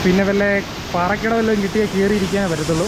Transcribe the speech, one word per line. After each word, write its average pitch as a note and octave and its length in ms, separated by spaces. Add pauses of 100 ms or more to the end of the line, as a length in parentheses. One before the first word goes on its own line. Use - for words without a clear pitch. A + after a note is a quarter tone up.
പിന്നെ F#3 240
വല്ല G3+ 160 (500)
പാറക്കിട G3+ 440
വല്ലതും A3 260
കിട്ടിയാൽ G3+ 300
കയറിയിരിക്കാനേ G3 580
പറ്റത്തുള്ളൂ. D#3+ 360